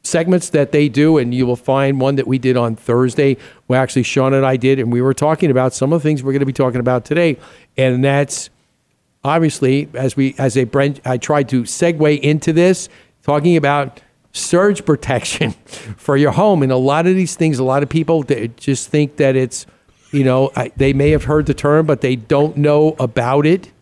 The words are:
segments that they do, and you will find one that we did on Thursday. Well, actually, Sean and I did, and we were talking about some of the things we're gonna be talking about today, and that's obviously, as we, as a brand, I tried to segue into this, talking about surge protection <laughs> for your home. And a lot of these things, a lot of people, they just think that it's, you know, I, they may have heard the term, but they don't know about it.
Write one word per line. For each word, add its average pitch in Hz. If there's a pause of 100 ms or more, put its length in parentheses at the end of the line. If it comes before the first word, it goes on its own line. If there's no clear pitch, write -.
segments 170
that 143
they 147
do, 151
and 123
you 127
will 123
find 135
one 135
that 135
we 131
did 127
on 117
Thursday. 127 (300)
Well, 127
actually, 127
Sean 135
and 135
I 131
did, 131
and 120
we 120
were 131
talking 156
about 127
some 139
of 165
the 151
things 143
we're 135
gonna 139
be 131
talking 127
about 123
today, 160 (400)
and 127
that's 139 (760)
obviously, 147
as 131
we, 135
as 131
a 131
brand, 139
I 127
tried 147
to 127
segue 151
into 151
this, 175 (340)
talking 147
about 143 (320)
surge 190
protection -
<laughs> - (320)
for 139
your 143
home. 185
And 131
a 127
lot 139
of 185
these 185
things, 156
a 131
lot 131
of 139
people, 160
they 117 (100)
just -
think 151
that 135
it's, 131 (440)
you 143
know, 131
I, 127
they 139
may 139
have 151
heard 151
the 135
term, 151
but 147
they 131
don't 143
know 151
about 131
it. 180 (100)